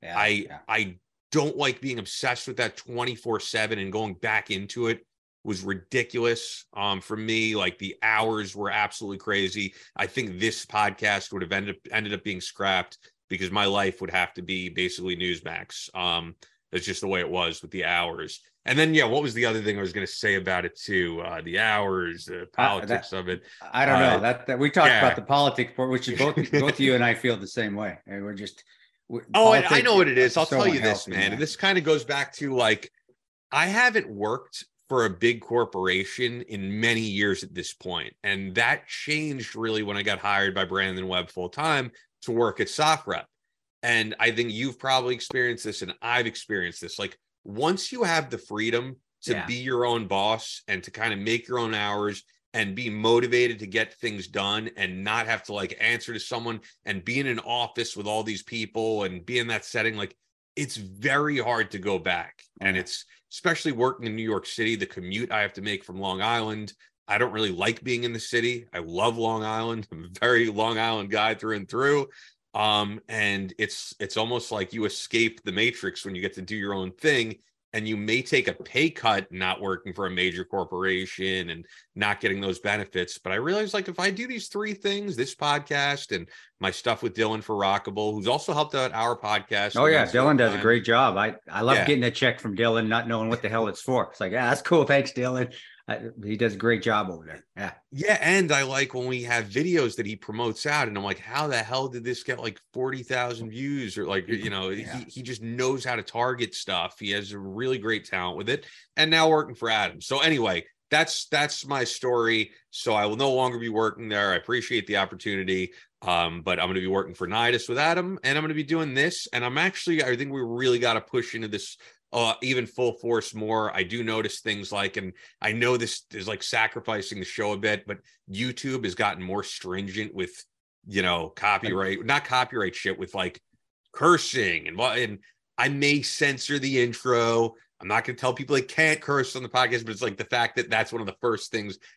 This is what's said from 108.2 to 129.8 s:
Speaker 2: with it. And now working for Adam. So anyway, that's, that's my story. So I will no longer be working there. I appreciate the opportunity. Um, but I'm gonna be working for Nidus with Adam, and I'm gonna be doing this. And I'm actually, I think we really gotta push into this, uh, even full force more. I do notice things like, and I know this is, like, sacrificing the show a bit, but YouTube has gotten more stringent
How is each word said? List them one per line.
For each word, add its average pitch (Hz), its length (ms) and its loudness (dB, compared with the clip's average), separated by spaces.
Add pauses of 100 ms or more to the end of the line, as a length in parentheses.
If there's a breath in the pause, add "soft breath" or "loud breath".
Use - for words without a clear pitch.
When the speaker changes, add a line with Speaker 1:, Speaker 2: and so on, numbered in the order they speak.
Speaker 2:
with 101 120 -4
it. 143 160 -2 (320 loud breath)
And 156 120 4
now 160 200 6
working 151 260 2
for 117 140 -4
Adam. 98 320 0
So 135 180 -2
anyway, 120 460 2 (260)
that's, 160 360 2
that's 147 380 0
my 135 200 -2
story. 113 640 0 (180 soft breath)
So - 240 -2
I 104 120 4
will 104 100 0
no 135 180 2
longer 127 240 2
be 117 120 -6
working 110 400 -2
there. 101 240 2
I - 20 4
appreciate 113 520 -2
the 101 100 0
opportunity. 95 760 -2 (300 loud breath)
Um, 85 400 0
but 87 180 0
I'm 87 80 2
gonna 95 140 -2
be 92 60 -4
working 95 280 -2
for 90 120 -6
Nidus 117 420 0
with 120 100 -2
Adam, 175 440 0
and 139 140 2
I'm 156 60 0
gonna 156 100 -4
be 151 100 -2
doing 151 300 -2
this. 147 400 0
And 120 100 0
I'm 123 140 -2
actually, 165 460 0
I 127 140 2
think 139 160 -4
we 135 80 -4
really 123 380 2
gotta 117 220 2
push - 320 -4
into 113 140 -6
this, 104 280 -8 (380 soft breath)
uh, 113 300 2
even 127 240 0
full 120 320 0
force 117 340 -2
more. 107 420 -2
I 95 60 2
do 110 220 -2
notice 110 380 -2
things 101 300 -6
like, 101 260 -2
and 95 160 -6 (280 soft breath)
I 107 120 0
know 120 220 2
this 117 280 -4 (100)
is, 98 140 -8
like, 104 160 -6
sacrificing 110 760 -2
the 92 60 -6
show 104 280 -2
a 101 40 -2
bit, 104 300 -2
but 104 100 -8 (340 soft breath)
YouTube 127 540 -4
has 90 80 -2
gotten 98 300 0
more 95 200 -4
stringent 98 720 -8